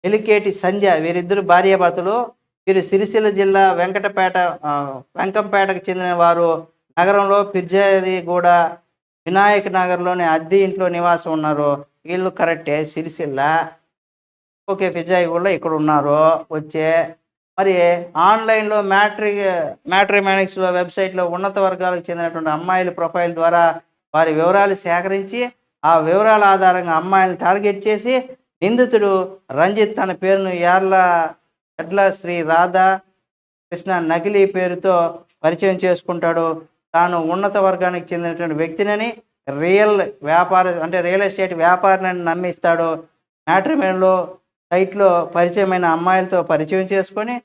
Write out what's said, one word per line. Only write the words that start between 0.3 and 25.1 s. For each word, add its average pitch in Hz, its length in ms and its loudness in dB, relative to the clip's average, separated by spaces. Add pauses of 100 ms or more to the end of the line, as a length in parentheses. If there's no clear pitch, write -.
సంధ్య, 190 460 0
వీరిద్దరు 175 420 -2
భార్యాభర్తలు. 185 920 2 (340)
వీరు 190 140 2
సిరిసిల్ల 208 500 0
జిల్లా 196 420 2
వెంకటపేట, 190 640 -2
ఆ, 147 680 -4 (140)
వెంకంపేటకు 190 760 -2
చెందిన 180 220 -4
వారు. 170 540 2 (320)
నగరంలో 196 460 2
ఫిర్జాదిగూడ, 185 1000 0 (800)
వినాయక్ 202 460 2
నగర్లోని 180 520 -2
అద్దె 160 320 0
ఇంట్లో 190 320 0
నివాసం 170 440 0
ఉన్నారు. 147 520 -2 (220)
వీళ్ళు 180 240 -4
కరెక్టే, 160 540 -2
సిరిసిల్ల, 156 840 -4 (1040)
ఓకే, 190 200 -2
ఫిర్జాదిగూడలో 175 600 -2
ఇక్కడ 165 220 -2
ఉన్నారు. 151 720 2 (100)
వచ్చే 160 600 -2 (440)
మరి 175 460 2 (120)
ఆన్‌లైన్లో 214 680 2
మ్యాట్రి-, 202 920 0 (140)
మ్యాట్రిమానిక్స్‌లో 190 840 0
వెబ్సైట్లో 180 560 -2
ఉన్నత 190 320 -4
వర్గాలకు 180 520 -2
చెందినటువంటి 165 400 -4
అమ్మాయిల 180 400 -2
ప్రొఫైల్ 170 440 -4
ద్వారా 170 460 2 (340)
వారి 160 180 2
వివరాలు 190 420 2
సేకరించి, 196 800 -4 (320)